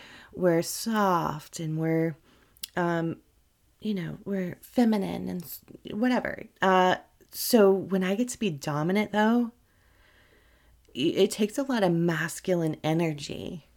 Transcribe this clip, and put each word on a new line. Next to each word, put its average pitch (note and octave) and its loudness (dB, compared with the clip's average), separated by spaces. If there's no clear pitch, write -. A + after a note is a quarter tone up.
we're E3+ 2
soft, F3 -2
and D#3 -4
we're, D#3+ 0
um, E3+ -2
you G#3+ -4
know, D#3+ -8
we're F#3+ -6
feminine G3+ 0
and F3+ -6
s-, - -16
whatever. A#3+ -2
Uh, F#3 4
so G3+ 4
when F#3+ 0
I F#3 0
get B3 -2
to - -10
be G#3 -2
dominant, D#3+ -2
though, A3+ 2
i-, - 0
it G3+ 4
takes G#3+ -2
a C#4+ 0
lot B3+ -2
of F3 4
masculine E3+ 0
energy. D#3 -4